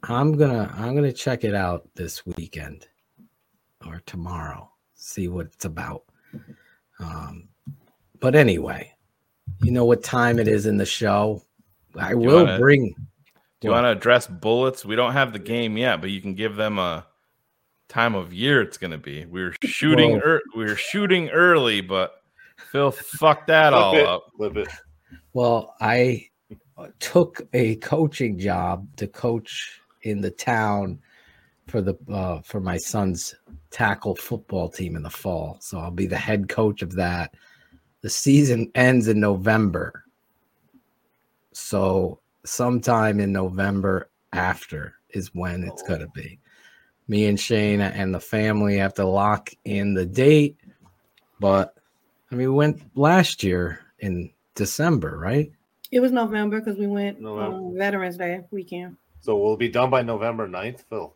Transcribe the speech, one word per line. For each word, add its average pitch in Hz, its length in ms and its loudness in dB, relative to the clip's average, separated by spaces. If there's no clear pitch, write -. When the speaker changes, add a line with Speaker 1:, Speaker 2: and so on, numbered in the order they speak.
Speaker 1:
I'm 139 340 0
gonna, 123 400 2
I'm 117 180 -4
gonna 143 180 2
check 123 320 -4
it - 100 0
out 90 400 -2
this - 300 -10
weekend 78 640 -12
or 82 200 -16
tomorrow. 85 640 -12
See - 340 -8
what 87 160 -8
it's - 180 -18
about. 85 400 -10
Um, 82 480 -14
but 131 160 2
anyway, 87 580 2
you - 100 2
know 123 140 4
what 120 180 4
time 120 360 2
it 110 100 2
is 104 160 2
in 107 100 2
the 98 100 0
show. 104 560 0
I - 180 -6
Speaker 2:
Do 120 80 2
you 117 60 4
Speaker 1:
will 165 180 8
Speaker 2:
wanna, 92 140 0
Speaker 1:
bring 131 300 6
Speaker 2:
do 113 60 -4
you - 20 -2
Speaker 1:
What? 113 80 4
Speaker 2:
wanna 123 140 2
address 113 360 4
Bullets? 120 560 -2
We 107 140 -4
don't 120 160 0
have 135 180 0
the 107 80 -10
game 110 380 -4
yet, 113 240 0
but 92 80 -8
you 98 120 -6
can 95 120 -8
give 101 240 -6
them 107 220 -2
a 85 260 -4
time 117 280 0
of 90 180 -8
year 123 280 2
it's - 160 -6
gonna 82 200 -8
be. 76 280 -12
We're 87 380 -8
shooting 156 480 4
Speaker 1:
Well 107 140 2
Speaker 2:
ear-, 151 160 2
we're 107 220 -4
shooting 185 540 0
early, 151 500 4
but 92 360 -2
Phil 139 200 2
fucked - 560 0
that 156 240 8
Speaker 3:
Flip 127 100 8
Speaker 2:
all 98 140 4
Speaker 3:
it. 147 100 6
Speaker 2:
up. 90 200 -2
Speaker 3:
Flip - 220 -6
it. 104 100 -4
Speaker 1:
Well, 120 460 0
I 120 480 2
took - 420 2
a 113 240 2
coaching 143 600 -2
job 90 480 -2
to 101 100 -6
coach - 720 -6
in 104 180 -4
the 95 100 -4
town 104 680 -2
for - 140 -4
the, 95 140 -2
uh, 92 300 -4
for - 180 -10
my 92 180 -4
son's 92 580 -4
tackle 101 460 -2
football 95 540 -6
team 87 260 -8
in 78 80 -8
the 82 60 -12
fall. 80 520 -8
So - 180 -12
I'll 87 120 -8
be 92 160 -4
the 87 100 -4
head 104 320 -2
coach 107 320 0
of 92 140 -8
that. 87 380 -2
The - 80 -8
season 135 680 4
ends 127 320 6
in 107 120 4
November. 101 840 0
So 95 640 -2
sometime 117 720 2
in 98 120 0
November 95 760 -2
after 90 640 -6
is 92 240 -10
when 90 300 -6
it's 90 200 -12
Speaker 3:
Oh. - 60 -14
Speaker 1:
gonna 80 180 -6
be. - 320 -16
Me 107 180 2
and 104 140 2
Shane 104 420 0
and 95 320 -2
the 87 60 -4
family 107 580 0
have 98 180 0
to 101 100 0
lock 98 460 0
in 101 300 -2
the 92 100 0
date. 147 520 4
But, 98 360 2
I 123 40 -8
mean, 127 140 0
we 135 60 2
went 151 260 2
last 160 480 4
year 90 360 -2
in 87 320 -6
December, 110 640 -2
right? 123 340 -2
Speaker 4:
It 254 100 2
was 254 100 2
November 214 500 -2
'cause 214 160 -6
we 202 100 -4
went 202 320 -4
Speaker 3:
November. 208 380 -8
Speaker 4:
on 180 200 -10
Veterans 190 400 -4
Day 180 240 -6
weekend. 180 460 -12
Speaker 3:
So 107 160 -2
we'll 107 200 0
be 120 120 -2
done 123 200 0
by 127 140 2
November 113 440 -4
ninth, 98 420 -10
Phil? 92 260 -10